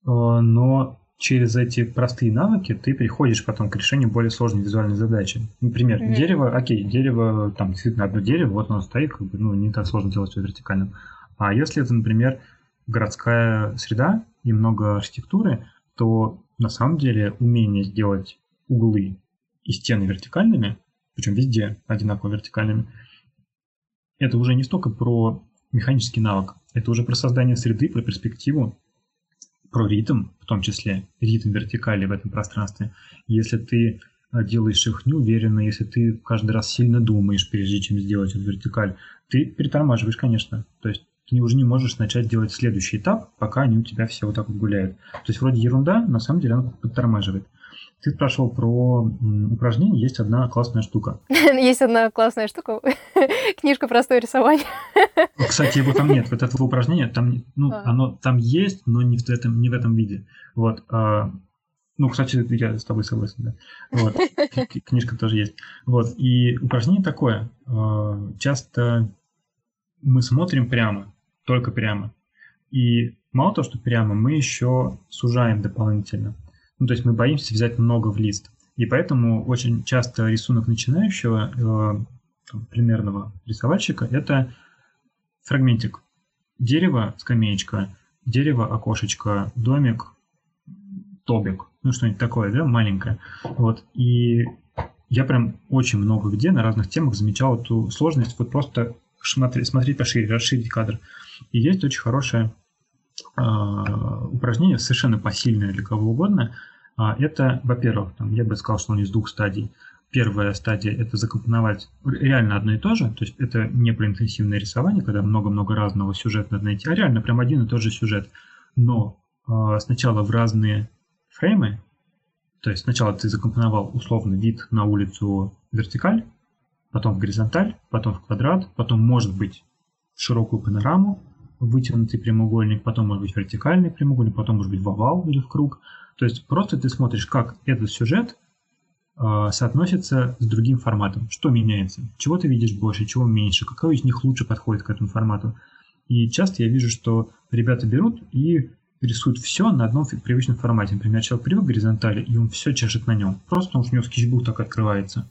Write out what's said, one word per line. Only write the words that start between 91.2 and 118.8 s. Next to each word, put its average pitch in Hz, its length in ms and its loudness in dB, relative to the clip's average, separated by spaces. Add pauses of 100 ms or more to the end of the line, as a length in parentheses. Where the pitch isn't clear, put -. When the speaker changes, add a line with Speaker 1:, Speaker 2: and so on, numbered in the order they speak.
Speaker 1:
столбик. 101 420 -2 (200)
Ну, 131 80 2
что-нибудь 113 260 -2
такое, 113 340 0
да, 151 120 0
маленькое. 110 540 0 (260)
Вот. 113 400 -2 (100)
И 120 500 2 (640)
я 127 160 2
прям 123 320 0 (140)
очень 127 300 2
много 104 300 0
где 110 220 0
на 131 100 2
разных 107 280 0
темах 147 240 0
замечал 110 460 0
эту 113 300 -2
сложность. 147 480 0
Вот 123 120 -4
просто 120 460 -4 (260)
шматри-, 127 420 -2
смотреть 131 340 0
пошире, 113 300 0
расширить 117 400 0
кадр. 113 300 -2 (540)
И 120 80 2
есть 185 240 2
очень - 160 -2
хорошее, 117 520 -2 (840)
а, 107 880 -2
упражнение, 123 520 2
совершенно 117 400 0
посильное 101 540 0
для 98 120 -6
кого 107 260 -2
угодно. 147 440 0 (420)
А, 107 220 0
это, 131 460 0
во-первых, 110 540 -2
там, 107 140 -4
я 113 120 0
бы 107 120 -2
сказал, 104 220 -4
что - 140 -6
он 104 80 0
из 98 100 -2
двух 107 180 -2
стадий. 104 420 -4 (400)
Первая 104 440 0
стадия — 104 440 -4
это 110 180 -4
закомпоновать 110 720 -2 (160)
р-, 131 160 -2
реально 120 360 2
одно 107 180 0
и 110 40 -2
то 214 160 0
же, 143 160 0
то - 140 -6
есть - 140 -10
это 117 300 -2
не 117 240 2
про 107 140 0
интенсивное 104 520 -2
рисование, 160 460 0
когда 101 180 -2
много-много 101 520 0
разного 98 400 -2
сюжета 107 400 -4
надо 101 120 -4
найти, 104 220 -4
а 190 60 0
реально 143 280 2
прям 120 180 0
один 123 240 2
и 110 40 -4
тот 117 140 -2
же 110 80 0
сюжет. 107 400 -4 (460)
Но, 120 420 2 (280)